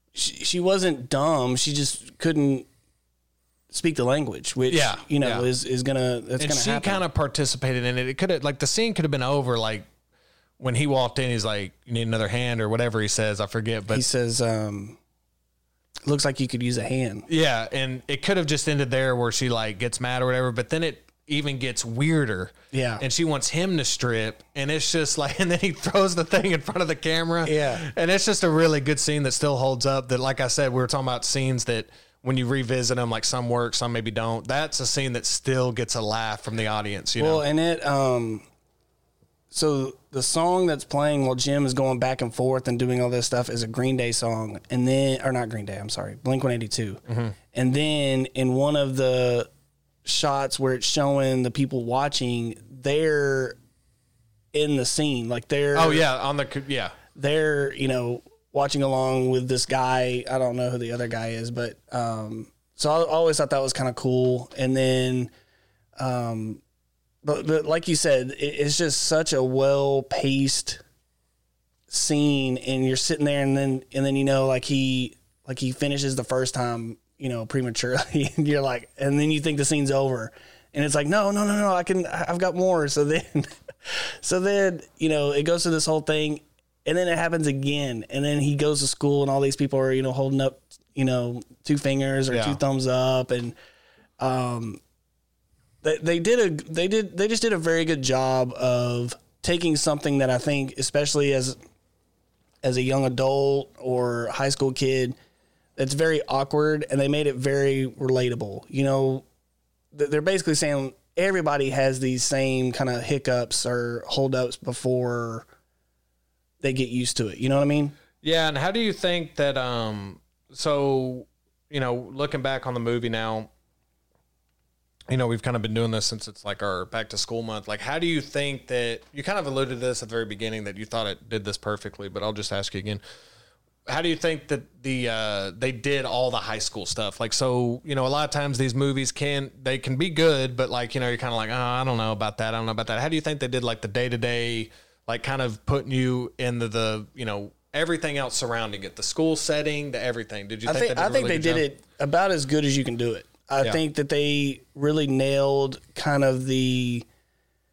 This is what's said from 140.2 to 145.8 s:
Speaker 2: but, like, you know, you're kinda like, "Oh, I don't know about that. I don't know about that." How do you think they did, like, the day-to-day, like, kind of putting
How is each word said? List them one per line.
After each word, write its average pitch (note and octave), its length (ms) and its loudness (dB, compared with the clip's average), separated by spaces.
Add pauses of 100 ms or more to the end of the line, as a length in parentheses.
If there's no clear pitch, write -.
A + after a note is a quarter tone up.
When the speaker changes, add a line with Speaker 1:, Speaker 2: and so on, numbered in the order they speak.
Speaker 2:
but, B2+ 140 0
like, A#2+ 260 -4
you C3 60 -2
know, B2 80 0
you're A#2+ 80 0
kinda A#2+ 180 -4
like, A2 140 -2
"Oh, A2+ 40 -4
I B2 300 0
don't C3 140 0
know A2 160 0
about G#2+ 240 -4
that. A2+ 160 -2
I A2+ 40 -2
don't A2+ 80 -4
know A2+ 60 -2
about A2 160 -4
that." A2+ 140 -2
How D3 80 0
do D#3+ 60 0
you D#3 60 0
think D3+ 200 -4
they B2+ 80 -2
did, B2 160 -2
like, A2+ 160 -2
the A2 80 -6
day-to-day, A#2+ 800 -2 (360)
like, A#2 160 -4
kind C3+ 200 -4
of A#2 240 -4
putting - 260 -2